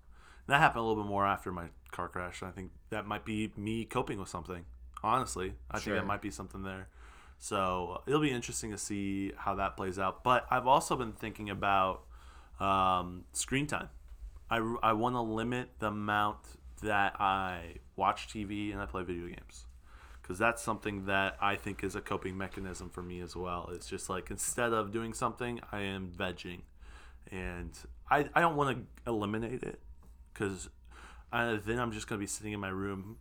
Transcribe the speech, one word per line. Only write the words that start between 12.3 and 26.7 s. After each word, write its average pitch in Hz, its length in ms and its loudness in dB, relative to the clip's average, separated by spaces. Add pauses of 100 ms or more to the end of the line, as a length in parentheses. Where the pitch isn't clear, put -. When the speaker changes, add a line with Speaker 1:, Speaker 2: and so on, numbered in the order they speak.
Speaker 1:
um, 92 720 4
screen 139 340 0
time. 92 240 -4 (580)
I, 113 80 2 (260)
I 110 120 8
wanna 120 280 2
limit 117 480 0 (100)
the 110 80 2
amount 104 500 2 (440)
that 101 380 4
I 92 560 0 (200)
watch 95 320 2
T 107 160 -4
V 104 280 -2
and 98 80 -2
I 98 60 -2
play 92 160 -2
video 87 240 -2
games. - 400 -14 (560)
'Cause 90 160 -6
that's 117 240 4
something 101 440 -2
that 98 340 4
I 101 160 4
think 98 280 -6
is 95 100 0
a 104 60 -2
coping 95 360 -4
mechanism 95 540 -6
for 90 120 -8
me 90 180 -8
as 85 160 -8
well. 87 360 -4
It's 85 160 -10
just, 95 220 -6
like, 92 200 -2
instead 117 420 0
of 107 200 2
doing 113 220 -2
something, 120 460 -2 (120)
I 104 80 -2
am 98 300 -2
vegging. 90 520 -4 (680)